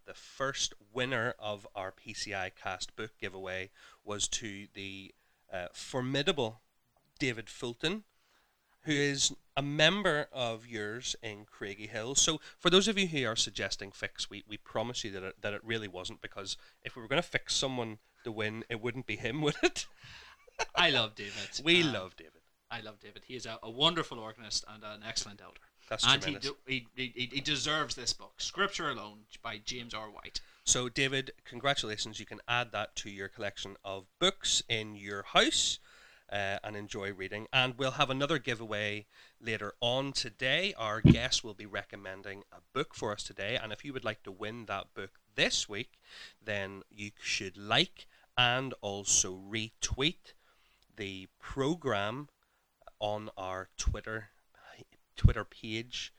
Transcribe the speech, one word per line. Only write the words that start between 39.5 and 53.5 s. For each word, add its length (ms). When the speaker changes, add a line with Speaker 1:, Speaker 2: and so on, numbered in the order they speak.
Speaker 1:
on 320
today. 640
Our 240
guest 440
will 100
be 120
recommending 840
a 120
book 200
for 200
us 100
today. 400
And 100
if 120
you 80
would 120
like 200
to 80
win 340
that 280
book 260
this 320
week, 320
then 480
you 220
should 340
like 520
and 440
also 580
retweet 840
the 320
program 920
on 360
our 400